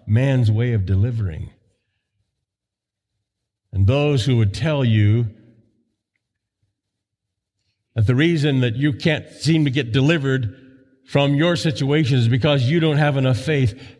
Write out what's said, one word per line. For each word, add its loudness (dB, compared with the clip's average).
man's 2
way 0
of 0
delivering. -4
And 0
those 0
who 2
would 0
tell -2
you 2
that 0
the 2
reason 0
that -2
you 0
can't -4
seem 0
to 0
get -4
delivered 0
from 0
your 0
situation 0
is 2
because 2
you 0
don't 2
have 0
enough 0
faith -2